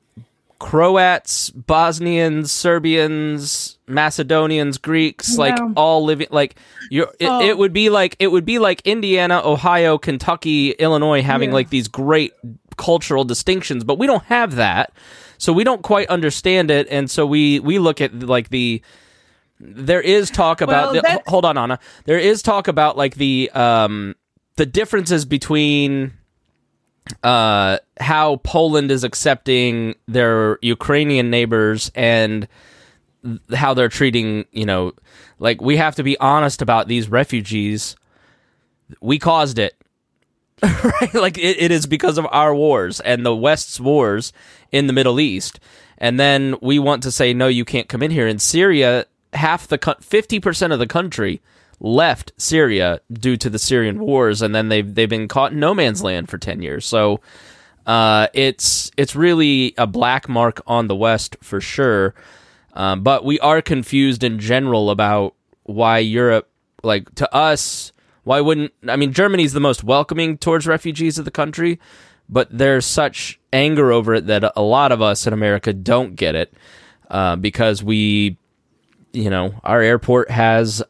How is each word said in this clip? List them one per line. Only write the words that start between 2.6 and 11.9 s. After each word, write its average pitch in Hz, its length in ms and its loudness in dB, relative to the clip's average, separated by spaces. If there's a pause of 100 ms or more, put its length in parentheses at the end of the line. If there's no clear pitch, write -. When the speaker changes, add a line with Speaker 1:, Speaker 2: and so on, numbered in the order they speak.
Speaker 1:
Macedonians, 151 880 0
Greeks, 160 600 -2
like, 143 180 2
Speaker 2:
Yeah. 233 180 -4
Speaker 1:
all 156 300 2
living, 151 260 0
like, 143 240 0 (360)
you're, 147 280 -2
it, 170 80 0
Speaker 2:
Oh. 247 140 0
Speaker 1:
it 214 160 2
would 196 160 2
be 214 160 2
like, 196 300 2
it 196 100 2
would 175 160 2
be 233 140 -2
like 196 260 0
Indiana, 185 580 0
Ohio, 160 540 2
Kentucky, 151 760 -2
Illinois 151 500 2
having, 135 260 0
Speaker 2:
Yeah. 131 60 -2
Speaker 1:
like, 131 160 0
these 123 180 -2
great 147 460 0 (420)